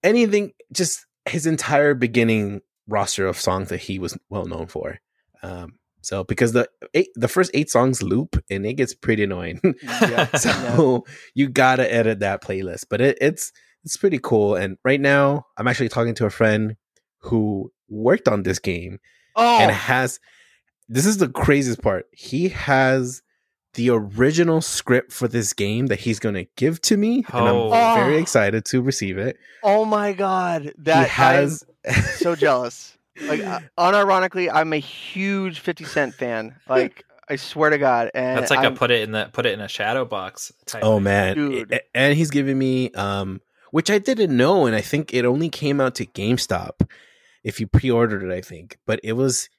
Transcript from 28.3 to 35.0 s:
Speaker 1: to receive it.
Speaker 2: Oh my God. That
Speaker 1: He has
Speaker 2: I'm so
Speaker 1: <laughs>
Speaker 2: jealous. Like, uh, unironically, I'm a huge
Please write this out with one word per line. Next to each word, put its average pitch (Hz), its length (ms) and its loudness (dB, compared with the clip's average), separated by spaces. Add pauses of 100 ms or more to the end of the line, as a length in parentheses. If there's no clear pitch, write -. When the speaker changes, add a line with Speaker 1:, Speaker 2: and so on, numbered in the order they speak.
Speaker 1:
to 127 160 0
receive 104 360 -4
it. 113 200 -4 (260)
Speaker 2:
Oh 214 220 4
my 208 260 0
God. 180 680 -2
That 160 280 4
Speaker 1:
He - 60 0
has 139 500 2 (240)
Speaker 2:
I'm - 160 2
so 170 320 -2
Speaker 1:
<laughs> - 0 -
Speaker 2:
jealous. 127 600 -2 (240)
Like, - 200 -4
uh, 190 200 -8 (180)
unironically, 185 720 2
I'm 156 220 0
a 156 60 0
huge 190 840 -6